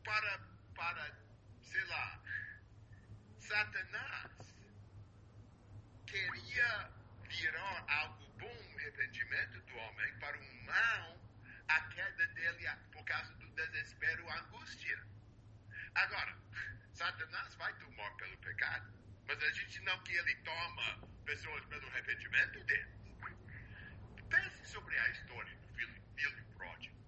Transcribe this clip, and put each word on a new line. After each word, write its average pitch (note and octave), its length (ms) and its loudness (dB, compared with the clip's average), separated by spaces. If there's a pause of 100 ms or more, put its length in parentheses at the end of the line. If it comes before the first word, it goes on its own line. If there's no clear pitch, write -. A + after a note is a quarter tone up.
Para, G#3+ 360 4 (360)
para, E3+ 300 0 (560)
sei - 240 2
lá, B2+ 360 -2 (1160)
Satanás G#3 1160 0 (1500)
queria G3 880 4 (360)
virar F3 600 2
algo D3+ 400 2 (120)
bom, A#3 340 -8
o D3 40 -6
arrependimento - 840 0
do B2 140 -12
homem, A2 440 -2
para D3 180 -2
o C3+ 160 -12 (100)
mal, F3+ 560 4 (480)
a D#3 140 8
queda - 460 2
dele E3+ 400 2
a-, C#3+ 100 2 (140)
por D#3 120 -10
causa D#3+ 320 0
do - 140 -12
desespero, D#3+ 800 0
a D#3+ 100 0
angústia. - 640 -4 (920)
Agora, F#3+ 420 4 (560)
Satanás F3 640 0
vai E3+ 200 0
tomar - 420 -6
pelo G2 200 -8
pecado, - 560 0 (340)
mas D3 160 2
a D3 80 8
gente - 300 -2
não F#3 220 4
que F3+ 100 -2
ele F3 240 6
toma E3 680 0 (180)
pessoas D3 400 -2
pelo C#3+ 220 -6
arrependimento B2 760 4
dele. - 240 6 (1400)
Pense - 380 6
sobre F3 300 0
a A2+ 120 8
história - 460 -6
do - 200 -14
filho, A#2 260 -6 (140)
filho C#3 300 0 (100)
pródigo. F2 400 -8 (120)